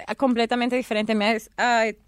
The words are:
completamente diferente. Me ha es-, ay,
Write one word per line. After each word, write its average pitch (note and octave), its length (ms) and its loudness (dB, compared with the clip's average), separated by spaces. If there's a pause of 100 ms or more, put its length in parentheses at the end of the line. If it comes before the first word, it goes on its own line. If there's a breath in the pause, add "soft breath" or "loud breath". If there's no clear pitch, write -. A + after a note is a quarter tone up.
(160)
completamente B3 600 0
diferente. A3 380 -2
Me G#3 120 0
ha A3+ 60 2
es-, A3+ 260 -6
ay, A3+ 500 2